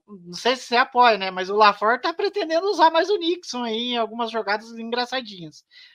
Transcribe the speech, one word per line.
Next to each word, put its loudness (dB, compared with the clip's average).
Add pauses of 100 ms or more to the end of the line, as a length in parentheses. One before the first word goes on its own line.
não -18
sei 0
se -14
você -2
apoia, 4
né, -4
mas -6
o -2
LaFleur 4
tá -4
pretendendo -2
usar 4
mais 2
o 2
Nixon -4
aí -4
em -2
algumas -4
jogadas -4
engraçadinhas. -8 (300)